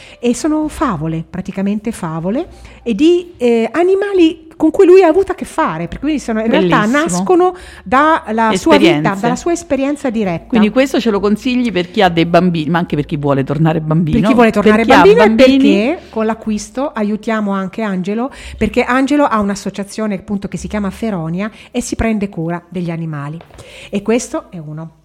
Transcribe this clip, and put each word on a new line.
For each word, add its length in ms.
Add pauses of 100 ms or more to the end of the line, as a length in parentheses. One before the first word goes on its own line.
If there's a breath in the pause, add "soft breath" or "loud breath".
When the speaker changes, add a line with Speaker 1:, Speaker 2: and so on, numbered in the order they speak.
(200 loud breath)
Speaker 1:
e 140
sono 340
favole, 640
praticamente 640
favole, 560 (340 loud breath)
e 140
di, 420
eh, 340
animali 720 (140)
con 160
cui 140
lui 180
ha 40
avuto 240
a 40
che 100
fare, 420
perché 120
quindi 200
sono, 200
in 100
realtà 320
Speaker 2:
Bellissimo. 200
Speaker 1:
nascono 540 (280 loud breath)
dalla 720
sua 220
vita, 140
Speaker 2:
Esperienze. 300
Speaker 1:
dalla 140
sua 160
esperienza 580
diretta. 380
Speaker 2:
Quindi 220
questo 320
ce 80
lo 100
consigli 520
per 200
chi 100
ha 80
dei 160
bambini, 440
ma 100
anche 160
per 100
chi 120
vuole 260
tornare 380
bambino. 380
Speaker 1:
Per 100
chi 40
vuole 180
tornare 340
Speaker 2:
Per 0
chi 60
ha 100
Speaker 1:
bambino 220
e 40
Speaker 2:
bambini. 300
Speaker 1:
perché 420 (100)
con 160
l'acquisto 640
aiutiamo 600
anche 300
Angelo, 500 (260 loud breath)
perché 260
Angelo 420
ha 140
un'associazione 760
appunto 320
che 100
si 100
chiama 240
Feronia 600 (200 loud breath)
e 100
si 140
prende 340
cura 400
degli 220
animali. 480 (500 loud breath)
E 120
questo 500
è 80
uno. 320 (140)